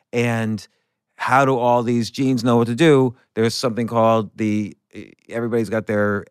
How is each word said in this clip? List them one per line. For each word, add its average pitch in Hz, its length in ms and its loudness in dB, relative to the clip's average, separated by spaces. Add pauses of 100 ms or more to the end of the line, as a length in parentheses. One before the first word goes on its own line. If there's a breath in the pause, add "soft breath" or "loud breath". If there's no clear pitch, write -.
(120 soft breath)
And 113 540 -2 (500)
how 135 280 2
do 131 140 0
all 123 240 2
these 117 280 -2
genes 131 340 -2
know 120 120 2
what 117 120 2
to 120 60 -4
do? 135 420 4 (180 soft breath)
There's 113 200 0
something 117 320 -4
called 113 500 2
the, 107 400 -4 (520)
everybody's 113 400 -4
got 107 180 -4
their 104 440 -2